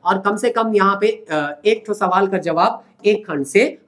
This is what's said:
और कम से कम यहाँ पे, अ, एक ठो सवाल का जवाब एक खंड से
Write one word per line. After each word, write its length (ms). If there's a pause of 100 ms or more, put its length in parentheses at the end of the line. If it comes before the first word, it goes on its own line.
और 140
कम 160
से 140
कम 260
यहाँ 260
पे, 300
अ, 340
एक 220
ठो 60
सवाल 340
का 100
जवाब 460 (220)
एक 220
खंड 180
से 420